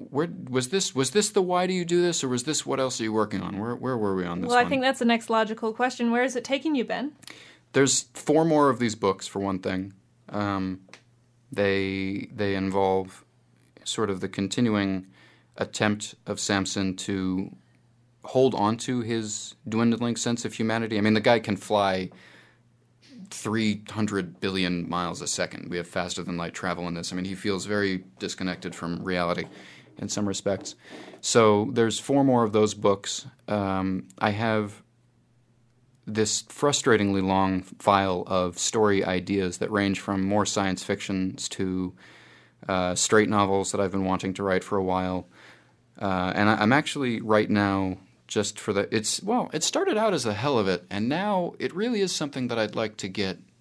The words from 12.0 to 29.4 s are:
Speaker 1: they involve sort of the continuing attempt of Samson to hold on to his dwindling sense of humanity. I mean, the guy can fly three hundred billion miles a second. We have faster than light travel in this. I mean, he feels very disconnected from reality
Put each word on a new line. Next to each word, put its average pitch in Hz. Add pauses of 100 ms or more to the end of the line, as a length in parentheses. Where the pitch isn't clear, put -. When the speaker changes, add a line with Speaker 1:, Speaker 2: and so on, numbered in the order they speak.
Speaker 1:
they 101
involve 95 (600)
sort 107
of 95
the 98
continuing 98 (480)
attempt 104 (100)
of 101
Samson 95
to 95 (680)
hold 131
on 107
to 123
his 110 (120)
dwindling 117
sense 117
of 107
humanity. 113
I 101
mean, 107
the 110
guy 117
can 107
fly 95 (1200)
three 107
hundred 104
billion 90
miles 85
a 85
second. -
We 90
have 85
faster 90
than 87
light 85
travel 87
in 85
this. 85
I 90
mean, 90
he 95
feels 92
very 98 (160)
disconnected 90
from 85
reality 90 (520)